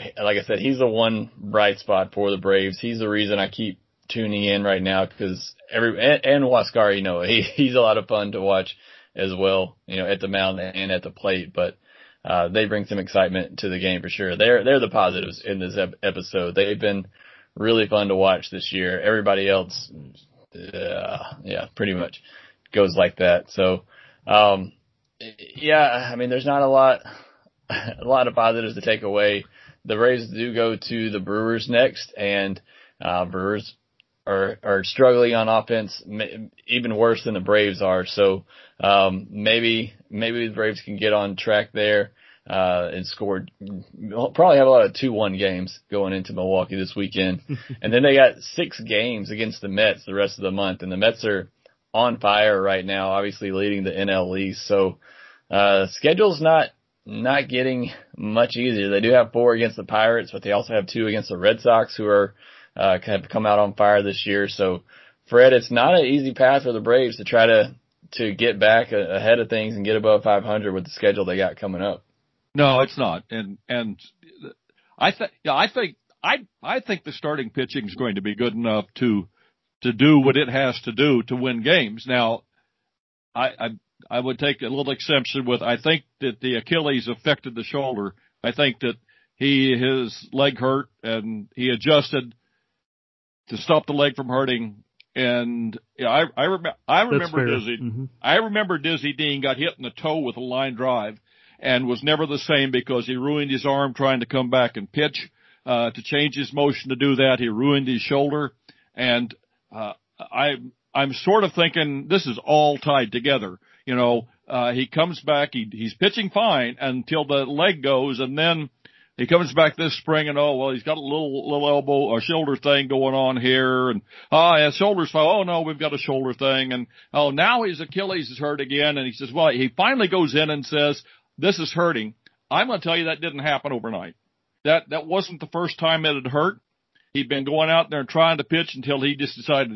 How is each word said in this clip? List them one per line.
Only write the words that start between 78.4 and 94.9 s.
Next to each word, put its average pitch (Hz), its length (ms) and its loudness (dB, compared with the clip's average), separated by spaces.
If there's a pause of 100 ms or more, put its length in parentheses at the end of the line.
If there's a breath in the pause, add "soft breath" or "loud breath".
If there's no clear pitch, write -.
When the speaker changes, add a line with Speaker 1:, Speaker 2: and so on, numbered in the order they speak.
Speaker 3:
enough 110 320 -2 (100)
to, 107 320 0 (540)
to 123 100 0
do 143 280 6
what 135 180 4
it 147 120 0
has 131 360 0
to 123 80 -8
do 135 300 2
to 127 120 -6
win 123 280 -4
games. 117 440 0
Now, 117 360 0 (920)
I, 127 120 0 (120)
I, 113 80 -4 (420)
I 120 120 -2
would 127 180 -6
take 143 220 -2
a 120 60 -8
little 135 240 -4
exception 135 540 -2
with, 120 160 0
I 120 160 0
think 156 260 -2 (180)
that 123 180 -6
the 127 160 -4
Achilles 135 540 -2
affected 131 460 -4
the 113 80 -8
shoulder. 117 520 -6 (280)
I 120 100 -2
think 139 260 0
that 120 160 -4 (400)
he, 135 420 2
his 127 540 -2
leg 135 260 0
hurt 135 300 -2 (160)
and 110 520 -6
he 123 140 -4
adjusted 127 640 0 (1120)
to 113 80 -8
stop 156 280 2
the 147 80 -6
leg 143 220 2
from 131 140 -8
hurting. 120 540 -2 (320)